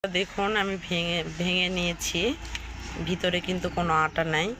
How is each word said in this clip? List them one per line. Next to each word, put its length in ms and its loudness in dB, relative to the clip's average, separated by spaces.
দেখুন 460 0
আমি 140 0
ভেঙে, 320 0
ভেঙে 280 2
নিয়েছি, 440 0
ভিতরে 400 2
কিন্তু 200 -2
কোনো 160 2
আটা 180 0
নাই। 120 2